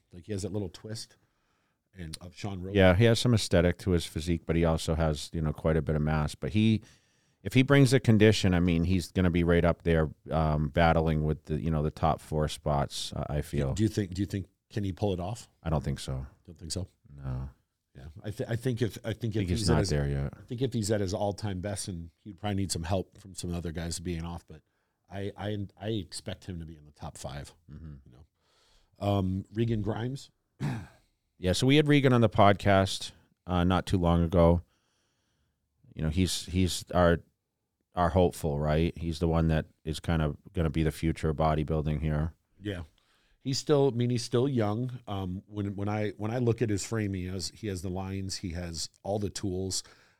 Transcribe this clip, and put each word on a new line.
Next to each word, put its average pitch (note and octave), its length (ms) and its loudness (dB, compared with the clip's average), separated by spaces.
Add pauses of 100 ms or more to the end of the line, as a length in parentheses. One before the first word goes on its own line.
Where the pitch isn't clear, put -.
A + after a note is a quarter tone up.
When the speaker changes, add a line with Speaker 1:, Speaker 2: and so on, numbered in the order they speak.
(140)
Speaker 1:
like, F2 120 -18
he A2 80 -10
has F#2+ 100 -4
that F#2 100 -6
little G2+ 160 -4
twist - 480 -16 (800)
and E2 240 -12
of D#2+ 140 -18
Sean G2 260 -10
Roden. F#2+ 140 -6
Speaker 2:
Yeah, F#2+ 200 8
he A2+ 100 4
has A2+ 140 4
some B2 140 4
aesthetic F2 460 4
to F#2+ 120 0
his E2+ 140 2
physique, E2 400 -4
but E2 100 -2
he E2+ 80 4
also E2 320 0
has, D#2+ 380 0
you E2 80 -4
know, D#2 100 0
quite D#2+ 240 0
a D#2+ 60 2
bit D#2 140 -2
of D2+ 60 0
mass. D2+ 340 0
But D2 160 -8
he, G#2+ 300 2 (640)
if - 100 -6
he C3 100 6
brings C#3 280 6
the C3 80 6
condition, G#2 540 6
I F2 80 4
mean, E2+ 240 4
he's F#2 260 0
gonna F#2 180 4
be E2+ 140 2
right E2+ 220 4
up E2+ 180 0
there, D#2+ 260 2 (200)
um, D#2 400 0
battling E2 560 4
with D2+ 200 -4
the, D#2 140 -4
you D#2+ 120 -4
know, D2+ 120 0
the D2+ 80 -2
top D#2 300 0
four D#2 260 -2
spots, - 680 -4
uh, D2+ 140 -6
I D2 80 -4
Speaker 1:
Do, D2 60 -2
Speaker 2:
feel. C#2 300 -4
Speaker 1:
do G#2 100 -2
you G#2+ 60 2
think, F#2 240 -4
do F#2 80 -4
you G2 40 -2
think, G2 200 -8 (260)
can G#2 140 -6
he F#2+ 80 -4
pull G2+ 200 -2
it F2 60 -4
off? G2 300 -10 (140)
Speaker 2:
I E2 60 -6
don't D2+ 140 0
think C#2 160 -4
so. C2 260 -8 (200)
Speaker 1:
Don't E2 120 -20
think D#2+ 140 -14
so? F2 160 -6 (360)
Speaker 2:
No. C2 260 -8 (440)
Speaker 1:
Yeah, C2+ 100 -20 (200)
I G#2+ 80 -8
th-, - 180 -8
I A#2 60 -2
think A#2+ 260 -4
if, G#2+ 220 -2
I A2 80 -4
think A2 240 -6
Speaker 2:
I A2 60 0
Speaker 1:
if F2+ 60 -2
Speaker 2:
think - 20 -2
he's F2 100 0
Speaker 1:
he's G2 100 0
at D#2+ 40 4
Speaker 2:
not D#2 80 4
Speaker 1:
his, - 80 0
Speaker 2:
there C#2+ 180 0
yet. C#2 300 -4
Speaker 1:
I - 100 -20
think B2 140 -8
if C3+ 100 -2
he's A2 200 -2
at G#2 100 2
his F#2 120 -2
all-time G2+ 460 -4
best, G2+ 300 -8
and E2+ 200 -10 (140)
he'd G2+ 160 -18
probably G#2 160 -4
need F#2+ 160 -2
some E2+ 120 -4
help F#2 340 -4
from F#2+ 180 -20
some F2 180 -8
other E2+ 200 -6
guys E2+ 260 -8
being E2 240 -6
off, - 260 -12
but D#3+ 120 -20 (500)
I, G2 260 -8
I, G#2 200 -6 (240)
I G2+ 80 -8
expect F#2+ 560 -8
him F2 160 -10
to D#2+ 40 -12
be D#2+ 120 -16
in D2 80 -20
the D2 80 -20
top - 240 -14
five, C#2 340 -12 (180)
Speaker 2:
Mm-hmm. D2+ 260 -16 (100)
Speaker 1:
you B1 80 -20
know. - 920 -16
Um, G2 480 0
Regan A2+ 280 0
Grimes. A2 540 -6
<clears throat> - 40 -20 (1040)
Speaker 2:
Yeah, F2+ 100 2
so B2+ 120 0
we C#3 120 6
had D3+ 100 4
Regan C#3 260 6
on A#2 80 4
the G#2+ 80 6
podcast, G2 840 4 (340)
uh, F2+ 160 2
not F2+ 240 2
too G2+ 100 0
long E2+ 240 4
ago. E2+ 400 6 (1300)
You D#2 80 -6
know, D#2 60 0
he's, F2+ 360 0
he's F2+ 480 0
our, F2 240 6 (800)
our E2+ 140 2
hopeful, E2 500 2
right? D2+ 360 2
He's E2 220 -6
the E2+ 100 0
one E2 200 2
that D#2 180 2 (180)
is D#2 160 -6
kind D#2+ 220 0
of D2 160 -2 (160)
gonna E2 160 0
be D#2+ 140 0
the D#2 80 0
future D#2+ 380 -2
of C#2+ 80 -2
bodybuilding D#2 640 0
here. D#2 340 -2 (280)
Speaker 1:
Yeah. G2 200 -10 (640)
He's C3+ 140 -4
still, C#3 340 2
I A#2 60 -4
mean, A#2+ 140 0
he's A#2+ 120 -2
still B2 240 0
young. B2 600 -2
Um, F#2+ 400 -6
when, G2+ 280 -6
when G2+ 140 -4
I, G#2+ 280 -2
when G#2+ 120 -6
I A#2+ 80 -4
look A#2 240 0
at A2+ 80 0
his G2+ 160 -2
frame, G#2+ 300 -4
he F2+ 100 -6
has, F#2 300 -8
he - 140 -12
has F#2 120 -6
the F#2+ 80 -6
lines, F#2+ 480 -6
he F2+ 140 -8
has E2+ 380 -8 (120)
all G2+ 160 -4
the G2+ 140 -4
tools. F#2 500 -6 (380)